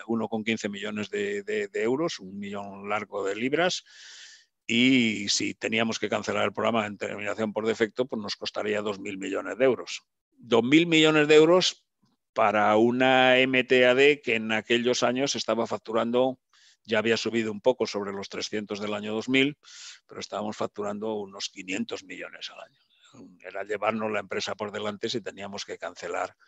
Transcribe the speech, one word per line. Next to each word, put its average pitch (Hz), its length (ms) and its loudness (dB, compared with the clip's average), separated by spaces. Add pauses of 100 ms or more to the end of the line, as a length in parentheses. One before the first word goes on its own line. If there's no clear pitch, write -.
uno 113 200 -2
con 110 160 -4
quince 110 240 -2
millones 104 440 -6
de, 101 320 -4
de, 104 240 -4
de 104 160 -4
euros, 139 360 -2
un 98 200 -14
millón 101 500 -12
largo 104 340 -6
de 98 120 -4
libras. 147 480 0 (840)
Y 117 600 2
si 101 240 -2
teníamos 110 460 -2
que 107 100 -4
cancelar 104 360 -2
el 101 60 -2
programa 110 360 -2
en 101 100 -12
terminación 104 560 -6
por 110 140 -2
defecto, 117 400 -2
pues 117 120 -8
nos 101 160 -8
costaría 104 460 -6
dos 101 180 -6
mil 98 200 -10
millones 98 400 -6
de 131 60 2
euros. - 360 -2 (300)
Dos 113 320 2
mil 156 240 6
millones 156 400 6
de 156 80 8
euros 170 500 6 (480)
para 107 420 4
una 127 640 6
M 131 260 4
T 127 220 6
A 123 80 8
D 143 300 4
que 120 100 -2
en 110 180 -2
aquellos 120 520 0
años 127 320 0
estaba 113 320 -2
facturando, 117 720 -2 (440)
ya 110 140 -2
había 113 180 2
subido 110 360 -2
un 104 100 -10
poco 123 240 2
sobre 101 260 -8
los 98 160 -10
trescientos 104 520 -8
del 104 160 -6
año 104 180 -8
dos 110 160 -6
mil, 135 260 2 (520)
pero - 120 -16
estábamos 104 380 -8
facturando 104 560 -6
unos 98 360 -10
quinientos 101 540 -8
millones 87 460 -14
al - 120 -18
año. - 180 -20 (640)
Era 98 240 -12
llevarnos 107 460 -2
la 104 80 -4
empresa 101 360 -8
por 104 160 -8
delante 104 380 -8
si 117 120 -6
teníamos 98 420 -12
que 92 140 -12
cancelar 90 580 -8 (120)